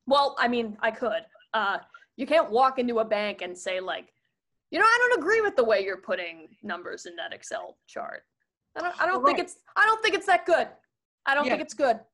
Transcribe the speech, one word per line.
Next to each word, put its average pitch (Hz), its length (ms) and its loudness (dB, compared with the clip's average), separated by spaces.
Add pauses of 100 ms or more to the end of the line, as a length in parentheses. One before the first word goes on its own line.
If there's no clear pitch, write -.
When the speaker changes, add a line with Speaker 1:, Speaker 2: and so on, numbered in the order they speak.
Speaker 1:
Well, 277 320 2
I 240 100 2
mean, 233 320 -2
I 226 100 2
could. 214 320 -4 (300)
Uh, 196 260 0 (380)
you 262 100 -6
can't 302 240 2
walk 262 280 4
into 240 220 0
a 220 40 0
bank 208 380 -4
and 180 160 -10
say, 185 220 -4
like, 180 320 -8 (580)
"You 311 80 -4
know, 403 60 4
I 480 260 4
don't 466 100 2
agree 415 200 2
with 415 160 -2
the 247 80 4
way 202 200 2
you're 190 160 -6
putting 170 480 -8 (140)
numbers 180 440 -10
in 175 100 -16
that 170 160 -10
Excel - 440 -12 (100)
chart. - 360 -12 (540)
I 302 60 -6
don't, 349 200 -4
I 320 40 2
don't 381 180 0
think - 140 4
Speaker 2:
Right. 359 80 -4
Speaker 1:
it's, - 100 -20 (200)
I 403 100 4
don't 440 160 2
think 440 120 2
it's - 120 -4
that 349 200 2
good. 285 220 2 (580)
I 269 80 2
don't 285 120 2
Speaker 2:
Yeah. 247 60 0
Speaker 1:
think 294 100 -2
it's 302 120 -10
good." 247 240 2 (160)